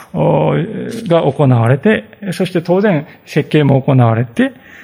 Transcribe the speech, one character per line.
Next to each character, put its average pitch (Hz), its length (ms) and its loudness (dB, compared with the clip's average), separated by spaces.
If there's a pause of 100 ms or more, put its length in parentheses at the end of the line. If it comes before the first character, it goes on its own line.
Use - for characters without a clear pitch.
(140)
お 156 380 0
ー、 151 540 -6
が 165 240 2
行 151 180 -4
わ 117 200 2
れ 135 80 4
て、 208 560 -4
そ 185 140 -4
し 180 60 -10
て 170 100 -2
当 175 180 0
然 175 260 0 (200)
設 - 240 -2
計 151 120 4
も 135 200 2
行 147 100 0
わ 123 220 4
れ 117 100 -2
て、 254 280 -2 (320)